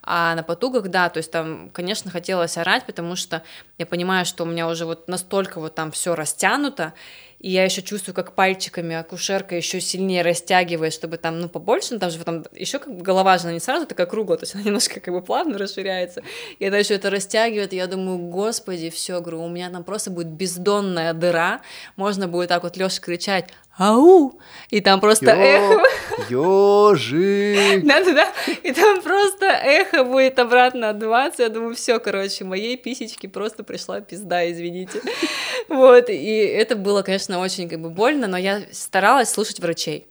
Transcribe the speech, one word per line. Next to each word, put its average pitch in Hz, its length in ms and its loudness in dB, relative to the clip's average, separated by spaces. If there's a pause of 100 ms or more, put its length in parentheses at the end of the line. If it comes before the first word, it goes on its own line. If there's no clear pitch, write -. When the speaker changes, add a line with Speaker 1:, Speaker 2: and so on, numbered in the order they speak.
Speaker 1:
А 170 340 0
на 160 80 -6
потугах, 208 440 -4
да, 180 220 2
то - 80 -6
есть 160 140 -8
там, 160 420 -6
конечно, 180 380 -8
хотелось 175 460 -4
орать, 185 280 0
потому 175 300 -8
что 165 260 -8 (360)
я 165 80 -6
понимаю, 180 400 -2
что - 180 -8
у 165 40 -4
меня 165 220 -4
уже 165 160 -4
вот 165 220 -10
настолько 185 520 -4
вот 160 160 -10
там 160 160 -6
все 170 240 -4
растянуто, 185 800 -2 (460)
и 190 120 -8
я 185 140 2
еще 185 160 -4
чувствую, 196 340 -10
как 180 180 -8
пальчиками 185 640 -2
акушерка 185 600 -6
еще 175 240 -6
сильнее 180 440 -2
растягивает, 170 680 0
чтобы 165 240 -10
там, 165 240 -6
ну, 170 80 -8
побольше, 202 440 -2
ну, 214 60 -8
там 185 120 -2
же 160 120 -10
там 165 200 -8 (100)
еще 254 260 -8
как 262 160 -14
бы 175 80 -16
голова 190 340 4
же, 170 60 -4
она 170 100 -6
не 170 60 -6
сразу 277 260 -4
такая 175 220 -4
круглая, 196 320 -2
то - 60 -10
есть - 100 -12
она 202 80 -10
немножко - 380 -2
как 180 120 -8
бы 180 80 -4
плавно 254 360 -4
расширяется, 190 640 -6 (380)
и 190 60 -6
она 196 120 0
еще 208 180 2
это 196 140 -2
растягивает, 202 640 -2
и - 20 -8
я 185 120 -4
думаю: 185 300 -4
«Господи, 180 720 -6
все», 180 320 -8
говорю, 165 220 -10
у 170 60 -8
меня 175 200 -10
там 175 140 -12
просто 202 280 -8
будет 170 160 -6
бездонная 175 840 -2
дыра, 170 480 0 (360)
можно 196 300 -4
будет 175 220 -2
так 175 140 0
вот 175 140 -8
Леше 185 240 -4
кричать: 175 480 -4 (280)
«Ау!» 269 600 8 (320)
И 208 100 2
там 196 200 6
просто 214 300 6
Speaker 2:
Е-, - 0 -
Speaker 1:
эхо. 196 520 6 (340)
Speaker 2:
ежик! 196 1700 4
Speaker 1:
<laughs> - 0 -
Да-да-да, 311 440 4 (360)
и 320 100 -4
там 370 280 4
просто 392 440 0
эхо 330 580 4
будет 262 360 2
обратно 247 500 4
отдуваться. 226 540 0
Я 226 60 0
думаю: 226 260 -6
«Все, 233 240 0
короче, 196 460 -4
моей 208 320 -6
писечке 226 520 -12
просто 214 340 -8
пришла 190 380 -10
пизда, 175 500 -4
извините». 175 520 -10
<laughs> - 680 -6
Вот, 254 400 8
и 202 280 -2 (240)
это 233 140 0
было, 196 280 0
конечно, 190 360 -4
очень 185 300 -6
как 165 100 -8
бы 165 100 -10
больно, 233 380 0
но 185 100 -4
я 196 240 -2 (100)
старалась 269 580 2
слушать - 300 -4
врачей. 165 520 -6